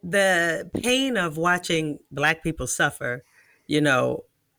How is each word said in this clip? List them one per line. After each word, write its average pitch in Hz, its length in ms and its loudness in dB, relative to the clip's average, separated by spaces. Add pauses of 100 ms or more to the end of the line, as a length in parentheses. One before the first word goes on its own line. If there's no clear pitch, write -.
the 175 680 0
pain 254 420 0
of 170 220 -2
watching 165 640 0 (120)
Black 151 300 0
people 147 240 -4
suffer, 131 580 -2 (440)
you 151 140 2
know, 127 420 2 (360)